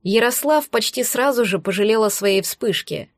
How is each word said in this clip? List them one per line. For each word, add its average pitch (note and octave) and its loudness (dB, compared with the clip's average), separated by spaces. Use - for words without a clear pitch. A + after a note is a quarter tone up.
Ярослав B3 2
почти A#3 -2
сразу B3 0
же F#3+ -2
пожалел G#3 0
о G#3 2
своей G3 0
вспышке. - -6